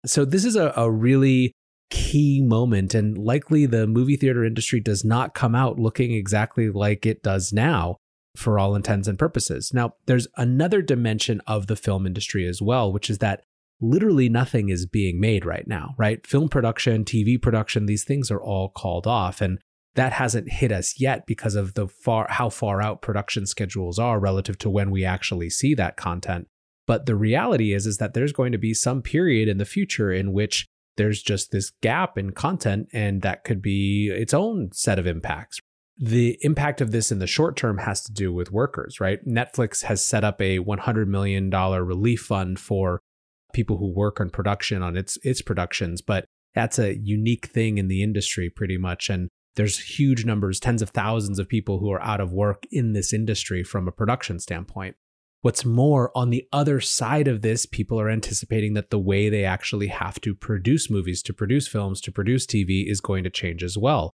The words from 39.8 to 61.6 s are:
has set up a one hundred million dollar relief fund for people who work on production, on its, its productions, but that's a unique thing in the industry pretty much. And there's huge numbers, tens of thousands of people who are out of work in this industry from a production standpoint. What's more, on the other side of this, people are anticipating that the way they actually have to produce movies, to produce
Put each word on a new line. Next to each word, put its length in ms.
has 200
set 180
up 200
a 160
one 220
hundred 280
million 400
dollar 340
relief 380
fund 380
for 420
people 260
who 140
work 280
on 100
production, 500
on 160
its, 280
its 180
productions, 580
but 240
that's 240
a 200
unique 480
thing 320
in 100
the 120
industry 480
pretty 300
much. 320
And 180
there's 420
huge 260
numbers, 360
tens 220
of 80
thousands 500
of 80
people 320
who 100
are 100
out 200
of 120
work 380
in 220
this 200
industry 520
from 240
a 40
production 460
standpoint. 560
What's 220
more, 500
on 160
the 220
other 280
side 460
of 160
this, 240
people 340
are 80
anticipating 640
that 160
the 100
way 280
they 160
actually 440
have 320
to 120
produce 560
movies, 360
to 100
produce 320